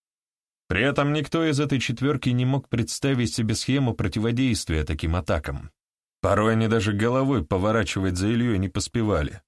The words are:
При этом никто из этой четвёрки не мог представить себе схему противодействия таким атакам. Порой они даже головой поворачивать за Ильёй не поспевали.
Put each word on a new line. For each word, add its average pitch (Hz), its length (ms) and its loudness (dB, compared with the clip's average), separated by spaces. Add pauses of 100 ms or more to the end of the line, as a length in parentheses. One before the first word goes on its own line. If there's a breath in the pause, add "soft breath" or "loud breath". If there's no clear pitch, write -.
(680)
При 98 140 0
этом 143 300 2
никто 156 320 0
из 147 160 2
этой 143 180 0
четвёрки 135 520 -2
не 123 140 2
мог 135 240 -2
представить 120 680 -2
себе 110 200 0
схему 127 400 0
противодействия 107 920 0
таким 80 320 -2
атакам. 73 540 -4 (500)
Порой 104 340 4
они 113 120 2
даже 110 260 2
головой 120 520 2
поворачивать 98 720 0
за 101 160 0
Ильёй 117 260 2
не 95 100 0
поспевали. 98 800 -2